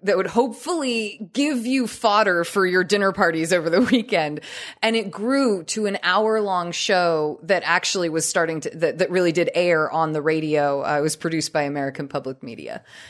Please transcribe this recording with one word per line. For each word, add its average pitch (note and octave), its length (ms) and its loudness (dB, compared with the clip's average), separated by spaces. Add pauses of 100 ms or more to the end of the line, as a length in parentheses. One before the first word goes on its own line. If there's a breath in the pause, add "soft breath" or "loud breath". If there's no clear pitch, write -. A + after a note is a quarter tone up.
that G3 120 2
would F#3 120 0
hopefully A3+ 1040 -2
give C4+ 340 0
you B3+ 220 0
fodder G3+ 560 2
for F#3+ 200 0
your F3+ 200 4
dinner G3 260 2
parties E3+ 420 2
over E3 160 2
the E3+ 120 4
<laughs> B3+ 100 2
weekend. E3 500 0 (400 loud breath)
And A3+ 140 2
it G#3 160 -2
grew A3 540 0
to G#3+ 220 -4
an G3 180 -2
hour G#3+ 360 2
long F3+ 300 -2
show E3 720 0
that E3+ 240 0
actually F3 420 0
was D#3+ 200 -2
starting D#3+ 320 0
to, D3+ 180 -6
that, D#3+ 200 0
that F3 120 0
really F3 220 2
did E3+ 240 0
air E3+ 340 2
on D#3 220 0
the D3+ 100 -2
radio. D3+ 640 0
Uh, D3 120 2
it D3 40 2
was D#3 140 0
produced D#3+ 360 -4
by D3+ 100 2
American C#3+ 440 -4
Public C3 340 -8
Media. D2 440 -12 (260 loud breath)